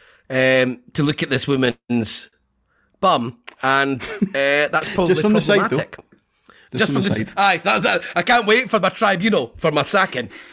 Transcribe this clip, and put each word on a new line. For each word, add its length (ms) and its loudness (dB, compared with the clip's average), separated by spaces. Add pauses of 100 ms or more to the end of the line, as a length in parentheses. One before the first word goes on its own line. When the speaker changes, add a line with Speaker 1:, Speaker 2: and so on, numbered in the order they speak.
(300)
Speaker 1:
um, 520 2 (120)
to 100 0
look 200 -2
at 60 -4
this 180 -2
woman's 840 -2 (720)
bum, 380 0 (240)
and, 400 0
uh, 640 -2
that's 220 -4
Speaker 2:
<laughs> 60 -10
Speaker 1:
probably 180 2
Speaker 2:
Just 80 0
from 120 2
the 80 4
side, 200 2
though. 160 -2
Speaker 1:
problematic. 200 -6 (760)
Speaker 2:
Just 100 0
Speaker 1:
Just 100 0
Speaker 2:
from 80 0
Speaker 1:
from 80 0
Speaker 2:
the 0 -
Speaker 1:
the 60 0
Speaker 2:
side. 120 -4
Speaker 1:
s-, 80 -18
aye, 220 2
that, 260 -2
that, 180 0 (140)
I 60 0
can't 240 2
wait 240 2
for 100 0
my 80 0
tribunal 680 0
for 160 -2
my 80 0
sacking 480 0 (240)